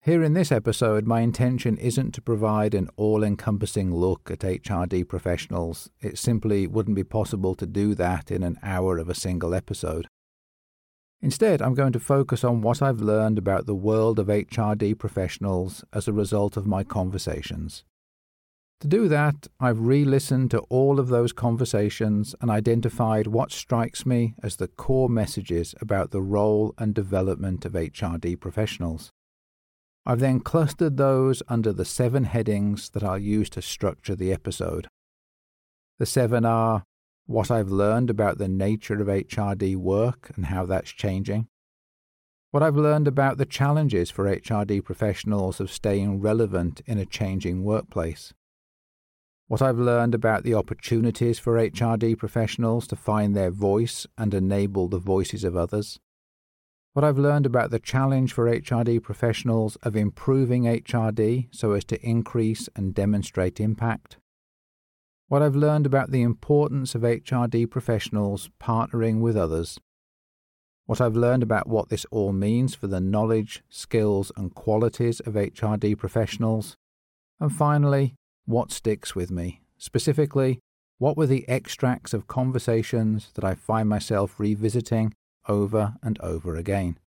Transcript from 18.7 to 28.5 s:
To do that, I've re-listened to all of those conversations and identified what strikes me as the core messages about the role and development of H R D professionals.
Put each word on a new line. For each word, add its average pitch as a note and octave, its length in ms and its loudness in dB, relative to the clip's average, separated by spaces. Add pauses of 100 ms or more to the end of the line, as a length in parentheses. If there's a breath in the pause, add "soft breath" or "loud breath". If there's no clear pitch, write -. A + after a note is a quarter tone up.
To D3 80 -2
do G3+ 200 4
that, D3 400 2 (120)
I've A#2+ 200 2
re-listened C3+ 720 4
to A#2 80 2 (100)
all C3+ 280 4
of B2+ 100 0
those A#2+ 260 2
conversations A2 1080 0
and A#2+ 100 0
identified A2+ 760 2
what A2+ 260 -2
strikes - 540 -4
me A#2+ 360 2
as G#2 140 -6
the F#2 120 -6
core C3 420 0
messages F#2+ 720 -2
about G2+ 280 -2
the F#2+ 120 -4
role G#2 560 2
and G#2+ 160 -2
development F#2+ 720 -2
of F#2+ 100 -6
H E2 260 -4
R E2+ 140 -4
D F2 180 -4
professionals. F2 760 -6 (960)